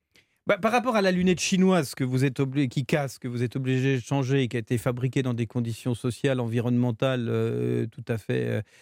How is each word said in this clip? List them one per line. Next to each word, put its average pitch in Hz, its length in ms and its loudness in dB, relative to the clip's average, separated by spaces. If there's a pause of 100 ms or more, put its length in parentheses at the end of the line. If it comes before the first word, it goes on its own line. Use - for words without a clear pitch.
(480)
Bah, 202 100 2
par 214 140 0
rapport 233 240 2
à 208 60 4
la 190 100 4
lunette 180 300 2
chinoise 185 520 2
que 135 120 -2
vous 127 180 0
êtes 139 160 0
obli-, 135 300 0
qui 131 160 -2
casse, 143 340 -2
que - 80 -10
vous 120 160 -4
êtes 123 140 -4
obligé 131 400 2
de 123 40 -2
changer 135 420 0
et 123 40 0
qui 117 80 -6
a 117 60 -2
été 120 160 -2
fabriquée 127 440 -2
dans 123 120 0
des 117 120 -2
conditions 117 480 -4
sociales, 127 460 0
environnementales, 120 880 0
euh, 117 600 -2
tout 113 200 -14
à 120 100 -2
fait, 123 300 -2
euh, 110 140 -2 (200)